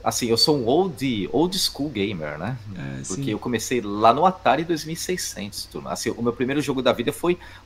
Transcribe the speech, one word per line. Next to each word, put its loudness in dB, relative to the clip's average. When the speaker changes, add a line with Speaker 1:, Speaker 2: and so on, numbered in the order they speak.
Speaker 1:
assim, -2
eu 4
sou 4
um -4
old, 2
old 2
school -2
gamer, -4
né? -4
Speaker 2:
É, -8
Speaker 1:
Porque -4
Speaker 2:
sim. 0
Speaker 1:
eu -2
comecei 0
lá 6
no 4
Atari 4
dois -2
mil -8
e -6
seiscentos, -6
turma. -10
Assim, -4
o -4
meu 2
primeiro 0
jogo -2
da 6
vida -2
foi 0